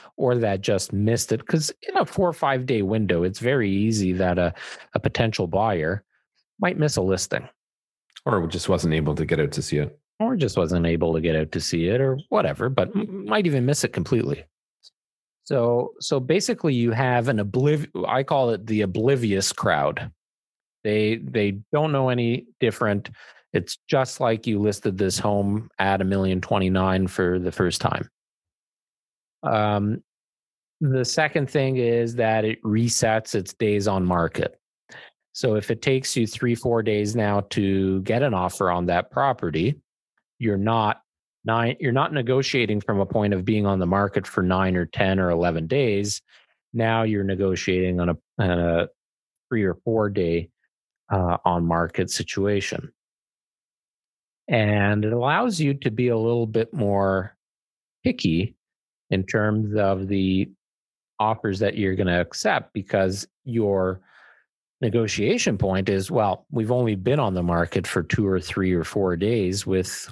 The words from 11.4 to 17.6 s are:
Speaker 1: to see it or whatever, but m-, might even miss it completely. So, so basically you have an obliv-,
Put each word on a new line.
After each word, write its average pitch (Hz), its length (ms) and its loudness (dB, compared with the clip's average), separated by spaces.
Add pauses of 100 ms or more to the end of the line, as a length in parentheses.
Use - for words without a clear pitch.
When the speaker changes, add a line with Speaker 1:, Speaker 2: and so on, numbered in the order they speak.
Speaker 1:
to 80 80 -4
see 82 260 -2
it 113 140 2
or 135 180 0 (100)
whatever, 151 400 0
but 180 280 0
m-, 202 280 -6
might 208 220 0
even 135 180 0
miss 143 200 0
it - 80 -2
completely. 123 520 -2 (1000)
So, 120 560 0
so - 180 -2
basically 156 560 0
you 120 160 2
have 120 380 2
an 110 100 2
obliv-, 127 500 0 (160)